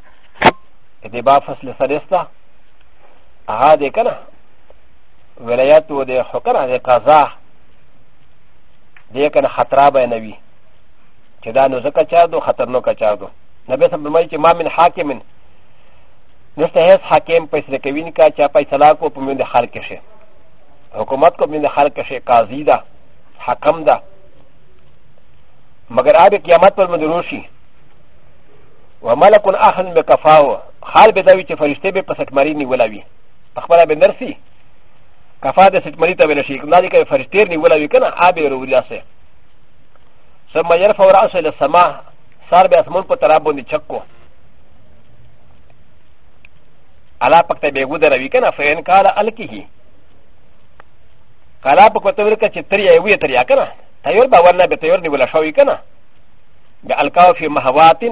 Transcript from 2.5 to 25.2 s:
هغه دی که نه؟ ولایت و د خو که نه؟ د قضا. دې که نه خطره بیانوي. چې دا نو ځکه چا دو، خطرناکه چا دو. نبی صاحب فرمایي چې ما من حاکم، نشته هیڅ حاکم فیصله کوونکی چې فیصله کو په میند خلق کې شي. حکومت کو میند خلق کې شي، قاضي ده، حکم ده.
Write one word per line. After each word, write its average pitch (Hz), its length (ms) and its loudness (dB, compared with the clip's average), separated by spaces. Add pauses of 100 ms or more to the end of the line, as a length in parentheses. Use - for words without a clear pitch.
هغه 131 260 2
دی 143 160 -2
که 220 120 -4
نه؟ - 160 -6 (1200)
ولایت 135 500 2
و 139 140 -6
د 127 180 -4
خو 127 160 -10
که 240 140 -4
نه؟ 160 140 -2
د 127 140 -4
قضا. 131 520 2 (1800)
دې 143 160 0
که 147 100 0
نه 135 80 0
خطره 135 420 2
بیانوي. 117 440 -2 (1080)
چې 113 60 -12
دا 131 180 2
نو 131 140 -4
ځکه 147 220 -2
چا 170 240 2
دو، 160 140 -4
خطرناکه 120 540 -4
چا 107 200 -2
دو. 101 140 -12 (400)
نبی 135 200 0
صاحب 165 140 -8
فرمایي 160 260 -2
چې 160 60 -10
ما 160 240 2
من 160 100 -6
حاکم، 160 520 -2 (1400)
نشته 165 300 2
هیڅ 190 140 6
حاکم 165 440 0
فیصله 143 320 -6
کوونکی 156 440 -4
چې 147 300 2
فیصله 147 400 2
کو 151 160 -4
په 135 120 -10
میند 135 240 -6
خلق 120 260 -2
کې - 100 -16
شي. - 180 -16 (960)
حکومت 139 420 0
کو 170 100 -2
میند 147 220 -4
خلق 147 300 0
کې 127 100 -8
شي، 131 100 -10
قاضي 117 460 0
ده، 131 180 2 (560)
حکم 156 460 -4
ده. 139 180 0 (1900)